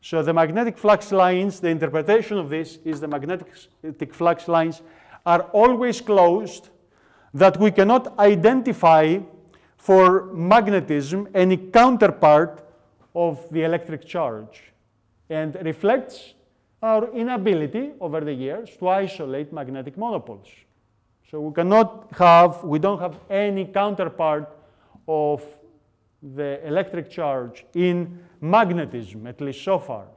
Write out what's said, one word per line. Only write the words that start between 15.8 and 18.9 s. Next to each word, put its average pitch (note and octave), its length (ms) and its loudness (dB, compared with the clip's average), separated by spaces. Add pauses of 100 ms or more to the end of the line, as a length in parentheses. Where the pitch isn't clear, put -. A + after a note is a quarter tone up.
our A3 300 0
inability A3 880 -4
over D#3+ 220 -6
the D3 120 -8
years C#3+ 440 -10
to F3+ 100 -6
isolate D#3+ 640 -4